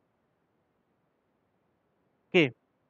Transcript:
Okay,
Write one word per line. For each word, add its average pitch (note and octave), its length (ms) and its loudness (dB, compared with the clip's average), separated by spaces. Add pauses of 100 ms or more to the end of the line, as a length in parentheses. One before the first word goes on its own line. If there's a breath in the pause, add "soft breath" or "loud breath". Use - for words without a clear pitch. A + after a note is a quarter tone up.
(2250)
Okay, D3 220 0 (380)